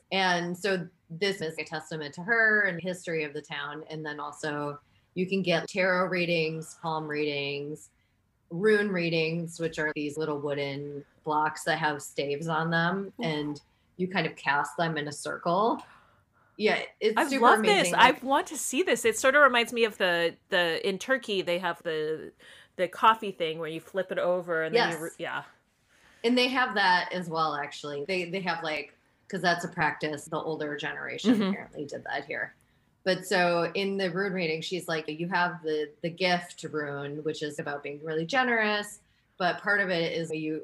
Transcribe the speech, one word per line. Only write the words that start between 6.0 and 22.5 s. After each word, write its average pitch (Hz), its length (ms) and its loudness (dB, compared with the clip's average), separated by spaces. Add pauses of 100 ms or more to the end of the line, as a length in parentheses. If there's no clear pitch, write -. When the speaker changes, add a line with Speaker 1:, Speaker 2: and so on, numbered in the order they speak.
Speaker 1:
readings, 165 760 0
palm 156 240 -2
readings, 147 840 -4 (600)
rune 208 400 4
readings, 165 720 0
which 165 180 -4
are 156 160 0
these 147 220 -4
little 151 220 -2
wooden 143 640 -4 (200)
blocks 151 400 0
that 160 140 0
have 151 240 0
staves 143 460 -4
on 165 220 0
them, 180 500 0
Speaker 2:
Ooh. - 40 -6
Speaker 1:
and 147 360 -2 (360)
you 180 120 -2
kind 180 180 0
of - 100 -6
cast 143 400 0
them 165 220 2
in 147 100 -2
a 143 40 -8
circle. 180 720 0 (760)
Yeah, 208 220 2 (200)
it's 214 160 2
Speaker 2:
I 302 120 4
Speaker 1:
super 262 180 2
Speaker 2:
love 359 140 8
Speaker 1:
amazing. 403 240 6
Speaker 2:
this. 175 80 0
Speaker 1:
Like - 300 6
Speaker 2:
I 247 40 -8
want 277 220 2
to 311 100 -10
see 262 240 -2
this. 269 220 2
It 226 140 2
sort 262 180 6
of 294 60 8
reminds 240 300 6
me 233 120 2
of 214 140 0
the, 170 380 2 (140)
the, 175 360 2
in 190 120 0
Turkey, 226 440 -2
they 175 160 0
have 175 240 -4
the, 156 500 -4 (440)